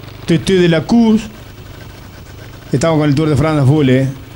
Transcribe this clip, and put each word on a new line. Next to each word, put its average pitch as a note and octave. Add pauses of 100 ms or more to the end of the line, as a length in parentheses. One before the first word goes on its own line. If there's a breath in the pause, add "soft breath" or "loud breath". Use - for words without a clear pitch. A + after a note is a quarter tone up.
(260)
Tete F3
de F3
la D#3+
Cruz. A3+ (1500)
Estamos D#3+
con D3+
el C#3+
Tour D#3
de C#3+
Francia D3+
full, C#3+
¿eh? C3 (280)